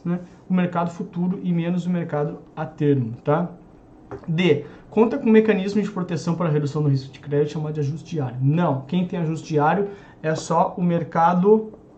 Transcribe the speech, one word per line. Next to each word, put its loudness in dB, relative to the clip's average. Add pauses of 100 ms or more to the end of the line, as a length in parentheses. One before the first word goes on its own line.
né, -2 (260)
o -2
mercado 0
futuro -4
e -2
menos -2
o -2
mercado -4 (140)
a -8
termo, 0 (100)
tá? 0 (800)
D, 2 (240)
conta 4
com -2
um 6
mecanismo 4
de -2
proteção -4
para 0
a 2
redução 0
do 2
risco 0
de -20
crédito -2
chamado -6
de -4
ajuste -4
diário. -4
Não, 2
quem -2
tem -6
ajuste -4
diário 2 (340)
é 0
só 0
o -2
mercado 2 (260)